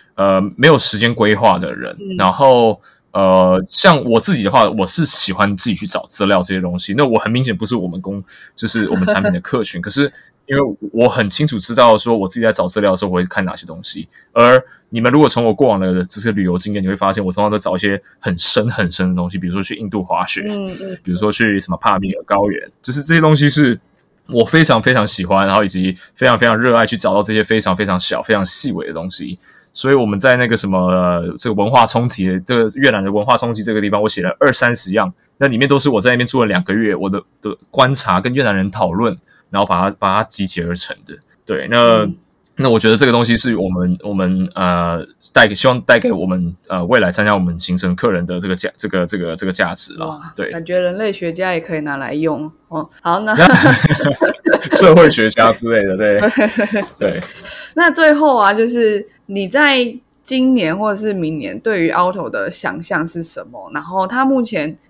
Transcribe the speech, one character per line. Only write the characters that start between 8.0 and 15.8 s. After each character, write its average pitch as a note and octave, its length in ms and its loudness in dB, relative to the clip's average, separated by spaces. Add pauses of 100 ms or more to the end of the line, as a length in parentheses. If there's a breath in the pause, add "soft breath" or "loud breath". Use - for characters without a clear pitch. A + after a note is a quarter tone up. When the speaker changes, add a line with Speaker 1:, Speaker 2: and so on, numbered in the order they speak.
Speaker 1:
公-， F#2+ 240 -10 (320 loud breath)
就 A2+ 100 -6
是 A2 220 -2
我 - 80 -2
们 F#2 100 0
产 G2 160 0
品 G2+ 80 0
的 F2 100 -2
客 A#2+ 220 -4
群， F#2 180 -6
Speaker 2:
<laughs> F2 40 -10
Speaker 1:
可 G#2 60 -10
是 C#3 200 0 (360 soft breath)
因 C#3 100 -4
为 C3 200 -2 (160)
我 A#2 160 4
很 A2+ 200 -2
清 D3+ 180 -2
楚 A#2+ 120 -6
知 A2+ 160 -8
道 A#2+ 220 6
说 A#2 200 0
我 F#2+ 100 -2
自 A#2 140 -8
己 - 0 -
在 A2+ 100 2
找 G2 160 -2
资 G2 140 -4
料 G2+ 100 2
的 F#2 60 0
时 G#2 80 -4
候 F#2+ 60 -4
我 F2+ 60 -2
会 F2+ 100 0
看 F#2+ 180 -4
哪 E2 100 -6
些 - 120 -16
东 E2+ 160 -16
西， - 260 -12 (240 soft breath)
而 B2 300 6 (260 soft breath)
你 A#2 100 -8
们 A#2+ 140 2
如 D3 80 6
果 C#3 80 6
从 A#2+ 160 0
我 A2 80 4
过 B2+ 160 2
往 G2+ 100 2
的 F#2 260 0